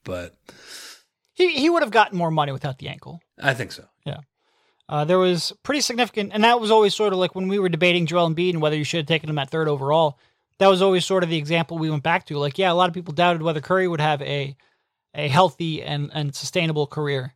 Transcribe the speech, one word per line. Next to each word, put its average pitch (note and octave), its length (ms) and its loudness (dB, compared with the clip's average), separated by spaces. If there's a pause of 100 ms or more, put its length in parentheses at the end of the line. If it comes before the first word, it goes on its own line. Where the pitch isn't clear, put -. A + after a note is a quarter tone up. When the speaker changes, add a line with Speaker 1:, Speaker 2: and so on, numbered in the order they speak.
Speaker 1:
But F2 340 -12 (960)
Speaker 2:
He, F4 200 2
he D4 180 2
would E4+ 100 2
have A#3 100 -2
gotten G#3 260 4
more E3+ 140 0
money D3 200 0
without C3+ 260 -8
the C#3+ 120 -12
ankle. D#3+ 320 -16 (200)
Speaker 1:
I C3+ 140 0
think A2+ 160 -10
so. - 140 -18 (200)
Speaker 2:
Yeah. - 140 -10 (680)
Uh, D3+ 160 0
there F3+ 140 4
was F3+ 340 2 (120)
pretty C#4 180 -2
significant, A3+ 500 -2
and G#3 120 2
that A#3+ 180 6
was G#3+ 80 -4
always G#3+ 240 6
sort G#3 180 0
of F#3 60 0
like F3+ 160 0
when F#3+ 140 -4
we G3 100 0
were F#3+ 120 0
debating F3 360 2
Joel E3+ 240 2
Embiid F3 220 0
and E3 100 -2
whether D3+ 160 2
you D3+ 60 -2
should E3 160 -4
have C#3+ 80 -6
taken D#3 240 -2
him D3+ 80 -2
at C3+ 100 -6
third D#3+ 180 -2
overall, D3 520 0 (400)
that G3 80 6
was F#3 160 6
always F#3 220 2
sort F#3 180 0
of E3 80 -2
the E3 60 -2
example E3 420 -2
we D#3 100 -2
went D3 140 -4
back E3 240 -2
to. D3 100 -8
Like, C#3+ 220 -4
yeah, F#3+ 120 2
a E3+ 40 0
lot F3+ 120 2
of E3+ 60 -4
people E3+ 220 -10
doubted F3 260 2
whether D#3 200 -2
Curry F#3 260 0
would E3 120 -4
have D3+ 220 0
a, C3+ 340 -6 (600)
a D3+ 120 -4
healthy E3 540 0
and, D3 320 -6
and D3 220 -6
sustainable D3+ 500 -2
career. C#3 500 -6